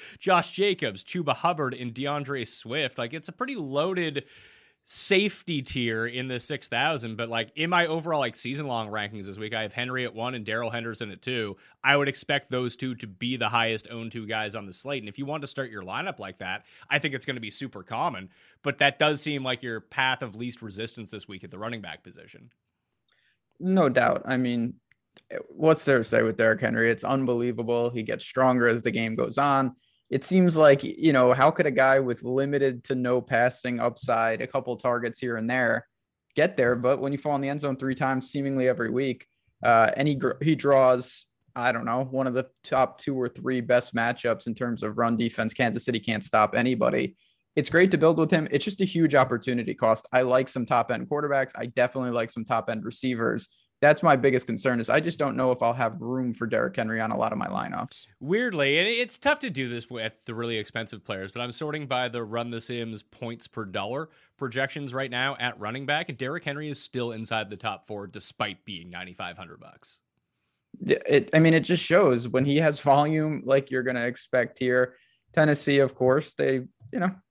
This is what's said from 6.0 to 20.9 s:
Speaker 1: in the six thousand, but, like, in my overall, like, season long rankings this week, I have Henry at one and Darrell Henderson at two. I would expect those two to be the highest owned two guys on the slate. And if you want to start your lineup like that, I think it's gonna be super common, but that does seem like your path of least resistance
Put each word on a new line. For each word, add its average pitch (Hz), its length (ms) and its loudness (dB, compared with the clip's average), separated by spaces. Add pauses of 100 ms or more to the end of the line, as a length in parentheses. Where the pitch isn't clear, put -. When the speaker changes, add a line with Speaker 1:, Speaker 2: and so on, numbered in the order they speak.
Speaker 1:
in 127 220 -6
the 127 120 -6
six - 260 -8
thousand, 120 520 -2
but, 117 100 -4
like, 113 280 -4
in 160 120 -2
my 175 160 2
overall, 160 360 -2
like, 120 180 -2
season 139 280 -6
long 117 220 -4
rankings 104 380 -8
this 98 100 -14
week, 107 160 -10
I 110 80 -2
have 107 140 -6
Henry 127 300 -4
at 107 100 -8
one 120 200 -6
and 110 120 -10
Darrell 113 240 -4
Henderson 113 400 -8
at 90 100 -18
two. 113 380 -6 (260)
I 139 100 4
would 143 140 2
expect 139 400 -4
those 127 260 -4
two 127 200 -8
to 117 120 -14
be 120 300 -6
the 113 140 -2
highest 113 400 0
owned 117 220 -12
two 117 120 -10
guys 110 320 -4
on 104 80 -10
the 95 80 -16
slate. 131 300 -8
And 107 80 -12
if - 80 -18
you 139 80 -8
want 147 160 -8
to 143 40 -10
start 131 240 -8
your 104 120 -12
lineup 131 360 -8
like 95 200 -12
that, 95 260 -8 (240)
I 143 120 0
think 139 140 -4
it's 127 120 -8
gonna 127 120 -6
be 110 120 -10
super 110 320 -12
common, 113 480 -6 (320)
but 139 160 -4
that 139 200 4
does 151 220 2
seem 143 240 -4
like 127 180 -4
your 117 200 -6
path 131 400 -2
of 107 140 -10
least 120 260 -10
resistance 110 480 -10